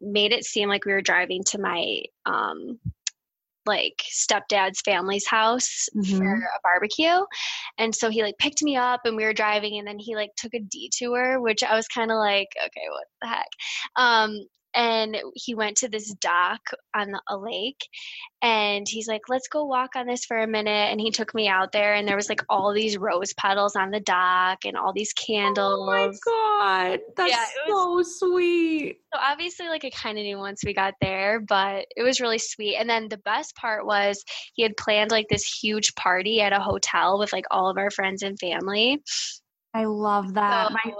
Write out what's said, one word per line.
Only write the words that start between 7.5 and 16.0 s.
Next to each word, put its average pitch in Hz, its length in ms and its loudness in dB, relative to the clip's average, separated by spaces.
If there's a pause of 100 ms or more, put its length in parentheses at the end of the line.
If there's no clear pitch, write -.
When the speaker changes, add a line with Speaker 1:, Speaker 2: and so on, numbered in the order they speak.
Speaker 1:
And 226 160 0
so 226 160 0
he, 220 140 2
like, 202 140 -2
picked 294 260 0
me 285 140 2
up 247 260 2
and 226 140 0
we 214 80 0
were 220 80 2
driving, 208 440 0
and 208 100 -8
then 208 120 -10
he, 214 160 -8
like, 208 220 -4
took 226 160 -10
a 240 60 -4
detour, 247 840 -2
which 220 220 0
I 220 120 2
was 226 120 0
kinda 226 280 0
like, 202 320 2 (180)
"Okay, - 240 -10
what 71 180 -8 (140)
the 233 60 -8
heck?" - 220 -4 (480)
Um, 220 420 4 (380)
and 226 400 2 (180)
he 247 200 -8
went 214 220 -2
to 254 120 0
this 208 240 -6